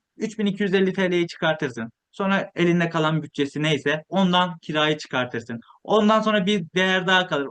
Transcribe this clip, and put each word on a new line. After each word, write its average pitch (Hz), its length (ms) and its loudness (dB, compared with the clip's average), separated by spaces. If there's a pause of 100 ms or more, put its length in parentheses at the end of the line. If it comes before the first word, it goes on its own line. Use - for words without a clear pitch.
(160)
üç 214 220 -6
bin 208 80 0
iki 196 160 -2
yüz 190 120 0
elli 190 180 2
T 185 180 0
L'yi 175 160 2
çıkartırsın. 147 640 -4 (220)
Sonra 196 420 -2
elinde 175 340 2
kalan 160 340 0
bütçesi 143 400 -4
neyse 151 460 -2
ondan 180 540 0
kirayı 151 360 0
çıkartırsın. 120 640 -6 (220)
Ondan 214 380 4
sonra 208 260 0
bir 202 180 0 (100)
değer 185 320 0
daha 185 200 2
kalır. 143 240 -2